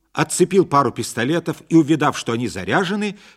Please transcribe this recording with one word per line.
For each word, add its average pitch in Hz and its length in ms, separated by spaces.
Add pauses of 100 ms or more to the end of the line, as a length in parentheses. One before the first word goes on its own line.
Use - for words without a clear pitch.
(120)
отцепил 175 540
пару 139 260
пистолетов 151 760
и, 165 80
увидав, 151 420
что - 140
они 117 160
заряжены, 185 680 (180)